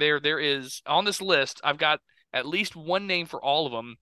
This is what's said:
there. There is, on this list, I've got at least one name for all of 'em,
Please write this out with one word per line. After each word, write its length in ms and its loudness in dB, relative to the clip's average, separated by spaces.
there. 180 4
There 220 0
is, 460 -2
on 180 4
this 180 -2
list, 400 2
I've 160 0
got 220 2
at 140 -2
least 280 -4
one 320 -2
name 200 -2
for 140 -10
all 280 2
of 40 -4
'em, 300 -8